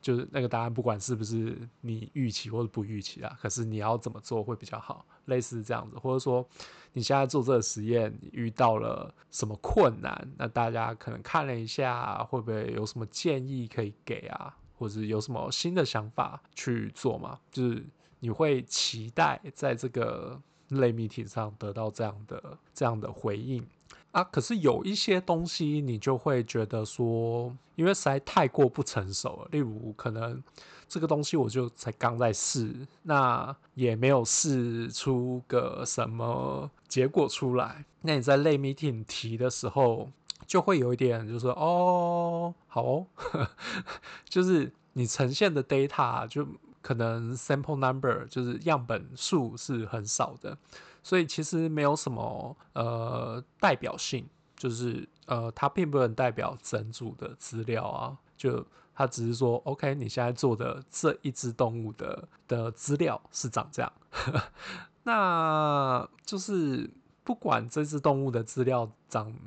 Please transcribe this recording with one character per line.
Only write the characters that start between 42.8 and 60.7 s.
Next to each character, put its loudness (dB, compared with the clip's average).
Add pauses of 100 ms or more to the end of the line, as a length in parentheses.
哦。” 0 (760)
<laughs> -14
就 2
是 4 (200)
你 0
呈 2
现 4
的 2
data 2
就 -4 (340)
可 -2
能 0
sample -2
number， 2
就 -2
是 -2
样 2
本 -4
数 0
是 -4
很 -4
少 -2
的， -10 (460)
所 2
以 6
其 -4
实 0
没 2
有 6
什 -4
么， -6 (180)
呃， -2 (160)
代 4
表 -6
性， -4 (280)
就 -2
是， -4 (180)
呃， -2
它 0
并 0
不 4
能 4
代 2
表 -4
整 -4
组 -10
的 -10
资 -8
料 -2
啊， -6 (180)
就 -2 (280)
它 2
只 -2
是 2
说， 2
OK， -2
你 -6
现 -2
在 0
做 2
的 -4